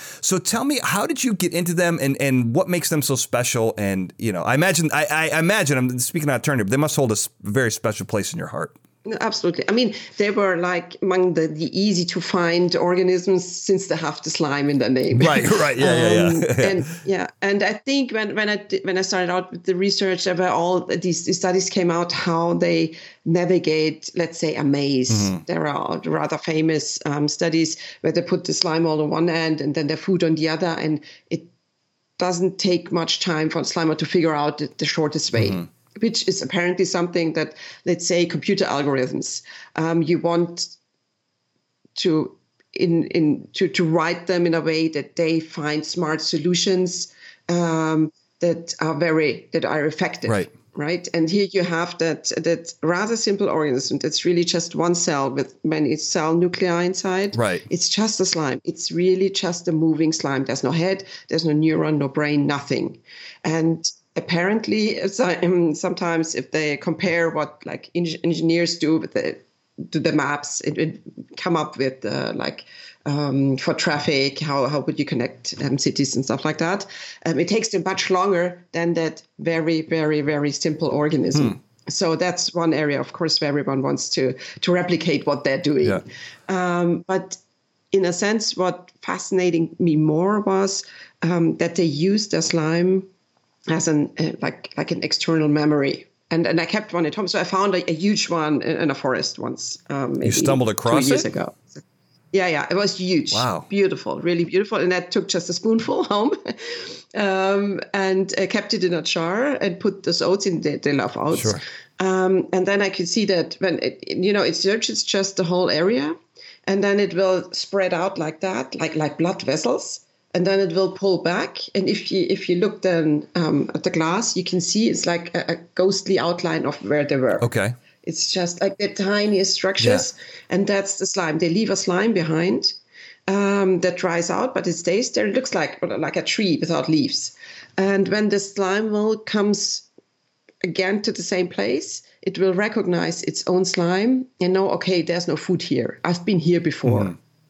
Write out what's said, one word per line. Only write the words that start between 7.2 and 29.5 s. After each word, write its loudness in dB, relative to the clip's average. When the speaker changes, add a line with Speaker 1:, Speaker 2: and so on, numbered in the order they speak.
Speaker 1:
very 0
special -4
place -4
in -8
your -8
heart. -8
Speaker 2:
No, -4
absolutely. -2
I 2
mean, 2
they 2
were, 2
like, -4
among 4
the, 2
the -4
easy 2
to -4
find 2
organisms 2
since 0
they 0
have -4
the -6
slime 0
in 2
their 2
name. 2
Speaker 1:
Right, 6
<laughs> 4
right. 2
Yeah, 4
yeah, 4
yeah. 4
Speaker 2:
Um, 4
Speaker 1:
<laughs> 0
Speaker 2:
and, 2
yeah, 0
and 2
I 2
think 0
when, -2
when 0
I 0
di-, -4
when 0
I 2
started 0
out -2
with -12
the 2
research, 0
there 0
were 2
all 2
these, -2
these 0
studies 0
came 2
out 0
how 0
they 0
navigate, 2
let's -2
say, -2
a -2
maze. 2
Speaker 1:
Mm-hmm. -4
Speaker 2:
There -2
are -4
rather -2
famous, 0
um, 0
studies 0
where 0
they 0
put -2
the -2
slime 0
mold 2
on -2
one 0
end 0